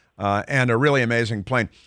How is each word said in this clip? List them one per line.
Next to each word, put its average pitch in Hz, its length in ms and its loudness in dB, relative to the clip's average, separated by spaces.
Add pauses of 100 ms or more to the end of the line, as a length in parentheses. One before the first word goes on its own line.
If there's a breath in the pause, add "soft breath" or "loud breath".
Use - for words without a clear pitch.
(180 soft breath)
uh, 101 300 0
and 127 240 0
a 113 60 2
really 139 240 2
amazing 117 420 0
plane. 120 240 -2 (200 soft breath)